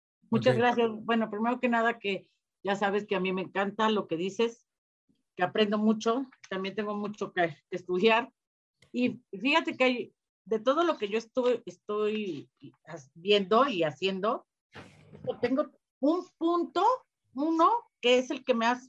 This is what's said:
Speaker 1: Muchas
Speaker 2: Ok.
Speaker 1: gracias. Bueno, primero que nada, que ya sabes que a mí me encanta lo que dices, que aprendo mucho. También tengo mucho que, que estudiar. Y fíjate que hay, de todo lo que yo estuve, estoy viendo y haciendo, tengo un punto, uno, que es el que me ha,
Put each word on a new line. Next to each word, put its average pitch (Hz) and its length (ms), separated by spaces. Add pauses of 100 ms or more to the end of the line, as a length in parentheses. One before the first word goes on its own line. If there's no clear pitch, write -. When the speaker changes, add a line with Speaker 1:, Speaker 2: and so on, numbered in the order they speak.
(300)
Speaker 1:
Muchas 233 260
Speaker 2:
Ok. 220 40
Speaker 1:
gracias. 233 300 (140)
Bueno, 226 260
primero 226 300
que 247 100
nada, 226 300
que 196 280 (360)
ya 196 120
sabes 202 300
que 208 100
a 185 40
mí 185 140
me 190 80
encanta 202 480
lo 208 180
que 165 80
dices, 196 500 (720)
que 185 80
aprendo 208 340
mucho. 220 480 (240)
También 190 260
tengo 208 200
mucho 208 380
que, 165 240 (120)
que 190 60
estudiar. 220 560 (640)
Y 240 280 (160)
fíjate 294 380
que 262 80
hay, 247 320 (300)
de 214 140
todo 277 240
lo 320 140
que 208 120
yo 214 80
estuve, 240 480
estoy 208 840 (640)
viendo 202 540
y 185 160
haciendo, 190 640 (960)
tengo 269 280 (300)
un 320 260 (120)
punto, 339 460 (500)
uno, 320 360 (320)
que 247 160
es 254 140
el 285 120
que 254 100
me 226 120
ha, 254 240